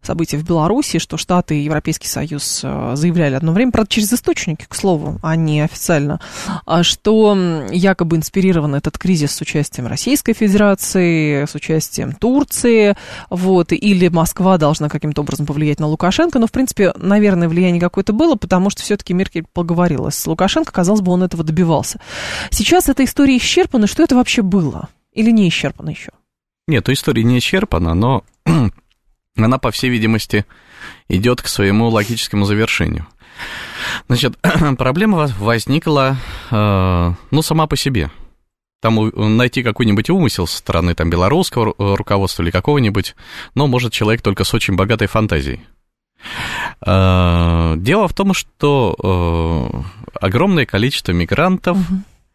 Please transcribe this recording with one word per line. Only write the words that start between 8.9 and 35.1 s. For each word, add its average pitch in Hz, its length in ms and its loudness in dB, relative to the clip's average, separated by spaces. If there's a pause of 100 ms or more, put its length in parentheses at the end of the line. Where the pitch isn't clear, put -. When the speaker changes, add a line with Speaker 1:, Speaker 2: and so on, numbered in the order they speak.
Speaker 1:
кризис 160 380 0
с - 60 -10
участием 147 460 -4
Российской 240 460 -2
Федерации, 180 1120 2
с - 100 -10
участием - 580 -4
Турции, 226 840 2 (340)
вот, 185 420 2
или 185 380 2
Москва 175 480 2
должна 151 320 2
каким-то 151 320 -4
образом 143 240 -4
повлиять 147 340 -2
на 156 80 0
Лукашенко, 196 520 0
но, 226 80 2
в - 40 -4
принципе, 240 460 0
наверное, 196 520 2
влияние 175 320 2
какое-то 196 320 -2
было, 294 220 2
потому 185 340 2
что - 140 -8
всё-таки 202 300 -4
Меркель 175 400 -4
поговорила 170 580 0
с - 160 -6
Лукашенко, 190 440 0
казалось 196 300 2
бы, 180 100 0
он 180 120 2
этого 170 200 -4
добивался. 160 560 0 (520)
Сейчас 320 380 2
эта 269 140 2
история 269 340 4
исчерпана, 247 500 2
что - 160 2
это 285 120 4
вообще 247 260 2
было? 180 480 0 (240)
Или 226 180 2
не 214 180 6
исчерпана - 400 -4
ещё? - 220 -12 (560)
Speaker 2:
Нет, 135 220 0
история 135 340 0
не 123 160 4
исчерпана, 87 540 0
но 117 300 0 (220)
<clears throat> - 920 -4
она, 117 200 2
по 123 140 -4
всей - 180 -2
видимости, 110 560 0 (640)
идёт 120 320 0
к - 60 -10
своему 107 420 2
логическому 104 560 -2
завершению. 90 600 -2 (1000)
Значит, 123 300 0 (200)
<clears throat> 147 200 2
проблема 180 400 0